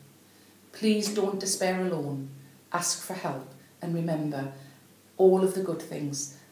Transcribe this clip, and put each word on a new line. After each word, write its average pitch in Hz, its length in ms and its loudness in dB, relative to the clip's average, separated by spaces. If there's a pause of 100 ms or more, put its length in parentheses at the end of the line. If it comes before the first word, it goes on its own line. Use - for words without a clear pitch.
(720)
Please 208 400 2
don't 196 260 0
despair 185 400 0
alone. 143 500 -2 (440)
Ask - 280 -2
for - 120 -8
help, - 400 -6 (280)
and 170 140 -2
remember 151 560 -2 (680)
all 190 260 8
of 190 100 4
the 190 100 -2
good 175 180 -4
things - 560 -6 (140)